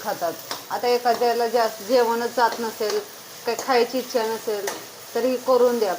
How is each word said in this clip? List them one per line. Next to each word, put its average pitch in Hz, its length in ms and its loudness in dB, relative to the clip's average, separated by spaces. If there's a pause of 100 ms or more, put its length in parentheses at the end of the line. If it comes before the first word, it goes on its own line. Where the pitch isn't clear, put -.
खातात. 175 320 -4 (360)
आता 214 180 -2
एखाद्याला 240 600 2
जास्त 220 400 0
जेवणच 233 480 2
जात 226 240 2
नसेल, 214 400 -2 (460)
काही 226 200 -2
खायची 247 340 4
इच्छा 240 260 -2
नसेल, 214 420 -4 (480)
तर 233 100 0
ही 254 100 2 (120)
करून 247 320 4
द्या 196 200 0